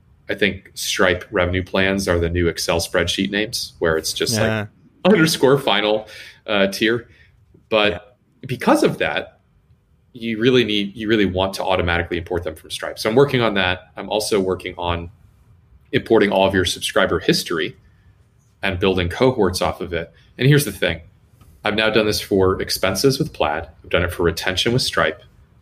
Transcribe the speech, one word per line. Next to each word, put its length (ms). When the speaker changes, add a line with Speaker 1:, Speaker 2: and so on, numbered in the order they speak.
Speaker 1:
I 60
think 380
Stripe 580
revenue 320
plans 440
are 120
the 100
new 180
Excel 320
spreadsheet 520
names, 480
where 180
it's 160
just, 200
like, 100
Speaker 2:
Yeah. 220
Speaker 1:
underscore 540
final, 500
uh, 200
tier. 400
But 220
Speaker 2:
Yeah. 80
Speaker 1:
because 360
of 160
that, 400
you 260
really 260
need, 300
you 120
really 180
want 300
to 80
automatically 540
import 260
them 120
from 140
Stripe. 300
So 100
I'm 60
working 260
on 120
that. 420
I'm 140
also 320
working 360
on 320
importing 380
all 140
of 80
your 120
subscriber 540
history 560
and 180
building 280
cohorts 540
off 180
of 140
it. 180
And 100
here's 180
the 80
thing. 280
I've 120
now 140
done 160
this 160
for 400
expenses 580
with 140
Plaid. 340
I've 60
done 140
it 80
for 120
retention 500
with 80
Stripe, 400